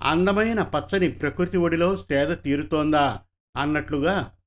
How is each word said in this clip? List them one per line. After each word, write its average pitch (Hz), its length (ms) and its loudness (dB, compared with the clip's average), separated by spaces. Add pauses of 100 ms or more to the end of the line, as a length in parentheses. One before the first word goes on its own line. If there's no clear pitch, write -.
అందమైన 196 600 2
పచ్చని 170 480 0
ప్రకృతి 175 460 -4
ఒడిలో 170 400 2
సేద 147 480 0
తీరుతోందా 147 760 0 (360)
అన్నట్లుగా 147 760 -2 (140)